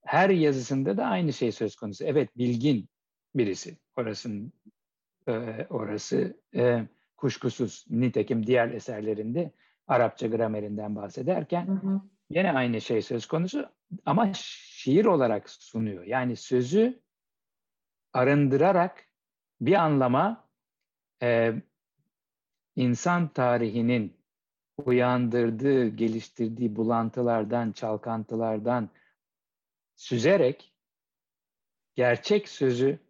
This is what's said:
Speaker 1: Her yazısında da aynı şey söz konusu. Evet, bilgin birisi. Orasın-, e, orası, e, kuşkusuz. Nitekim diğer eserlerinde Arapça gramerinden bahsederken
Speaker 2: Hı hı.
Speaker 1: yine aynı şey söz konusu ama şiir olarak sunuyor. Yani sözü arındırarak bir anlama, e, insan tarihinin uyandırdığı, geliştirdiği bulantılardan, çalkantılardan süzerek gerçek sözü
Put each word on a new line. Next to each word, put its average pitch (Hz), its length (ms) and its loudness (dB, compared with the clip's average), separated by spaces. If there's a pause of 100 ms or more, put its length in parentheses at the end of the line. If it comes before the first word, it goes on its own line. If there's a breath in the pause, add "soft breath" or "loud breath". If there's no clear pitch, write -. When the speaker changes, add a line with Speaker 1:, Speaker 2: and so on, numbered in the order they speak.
Speaker 1:
Her 180 240 4
yazısında 147 680 2
da 247 80 -2
aynı 180 280 0
şey 120 180 -2
söz 107 240 -4
konusu. 104 280 -10
Evet, 143 340 -2
bilgin 123 520 0 (460)
birisi. 95 420 -4 (200)
Orasın-, 110 560 -8 (760)
e, 113 420 -6
orası, 113 720 -4 (140)
e, 120 320 2 (300)
kuşkusuz. - 720 -4
Nitekim 117 580 0
diğer 117 240 4
eserlerinde 110 800 -6 (360)
Arapça 120 400 0
gramerinden 107 680 -4
bahsederken 151 720 -4
Speaker 2:
Hı 196 40 -2
hı. 196 300 -2 (280)
Speaker 1:
yine 175 220 0
aynı 123 300 0
şey 113 200 0
söz 117 240 -6
konusu 185 440 -4 (360)
ama 196 300 2
şiir - 680 0
olarak 127 440 2
sunuyor. 104 540 -6
Yani 123 320 -2
sözü 170 640 0 (1120)
arındırarak 147 920 2 (560)
bir 127 120 4
anlama, 156 760 2 (760)
e, 117 300 4 (1200)
insan 156 580 0
tarihinin 117 840 0 (680)
uyandırdığı, 123 1000 2
geliştirdiği 110 880 -4
bulantılardan, 113 960 -2
çalkantılardan 113 1160 -4 (1040 soft breath)
süzerek 135 800 0 (1200)
gerçek 123 540 0
sözü 135 500 0 (100)